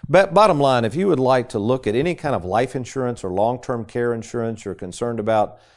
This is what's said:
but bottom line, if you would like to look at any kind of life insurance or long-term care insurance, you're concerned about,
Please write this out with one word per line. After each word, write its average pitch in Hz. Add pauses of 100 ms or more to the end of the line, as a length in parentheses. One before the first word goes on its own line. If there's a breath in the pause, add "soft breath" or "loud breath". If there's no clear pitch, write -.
but 180
bottom 190
line, 131
if 110
you 190
would 160
like 127
to 110
look 120
at 104
any 160
kind 143
of 90
life 110
insurance 123
or 95
long-term 117
care 120
insurance, 113
you're 95
concerned 113
about, 107 (180 soft breath)